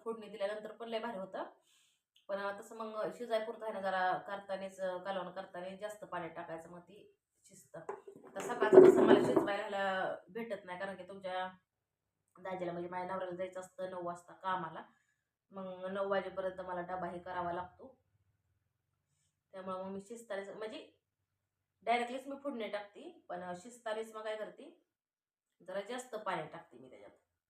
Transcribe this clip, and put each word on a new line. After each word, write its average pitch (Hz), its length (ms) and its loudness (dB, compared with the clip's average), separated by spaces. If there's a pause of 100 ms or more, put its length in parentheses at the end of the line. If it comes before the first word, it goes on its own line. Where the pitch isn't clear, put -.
फोडणी 226 240 -6
दिल्यानंतर 214 440 -4
पण 226 160 -12
लय 226 100 -2
भारी 220 200 -6
होतं. 190 260 -6 (840)
पण, 196 100 -2
अं, 202 220 -4
तसं 226 160 -14
मग 214 380 -4
शिजायपुरतं 226 500 -2
आहे 220 80 -4
ना, 196 80 -4
जरा 185 380 2
करतानीच, 190 640 -8
अं, 185 240 -4
कालवण 185 260 -4
करताना 185 460 -10
जास्त 208 280 -10
पाणी 170 240 -6
टाकायचं, 165 420 -10
मग 175 100 -16
ती 196 360 -20 (280)
शिजतं. - 360 -18 (540)
तर 587 60 -6
सकाळचं - 500 12
कसं - 120 8
मला - 240 10
शिजवायला - 360 4
ह्याला 196 540 -2 (120)
भेटत 202 360 -8
नाही, 180 140 -10
कारण 196 180 -8
की 180 120 -14
तुमच्या 185 440 -6 (840)
दाजीला, 180 340 -2
म्हणजे 175 180 -2
माझ्या 180 240 -2
नवऱ्याला 180 220 -2
जायचं 185 240 -4
असतं 185 300 -6
नऊ 180 140 -6
वाजता 170 280 -6
कामाला. 180 520 -2 (680)
मग 185 360 -10
नऊ 196 220 -2
वाजेपर्यंत 185 520 -2
मला 180 200 -6
डबा 180 260 -4
हे 185 120 -8
करावा 175 340 -4
लागतो. 180 460 -10 (1500)
त्यामुळं 190 260 -8
मग 190 120 -8
मी 196 100 -8
शिजतानीच, 202 480 -10
म्हणजे 220 440 -10 (880)
डायरेक्टलीच 240 440 0
मी 277 100 -8
फोडणी 233 320 -4
टाकते, 208 600 -12
पण, 180 140 -6
अं, 180 140 -8
शिजतानीच 220 580 -8
मग 214 80 -10
काय 214 140 -6
करते, 220 460 -12 (840)
जरा 190 140 -6
जास्त 240 340 -10
पाणी 170 340 -4
टाकते 139 300 -18
मी 127 120 -20
त्याच्यात. 101 200 -20 (400)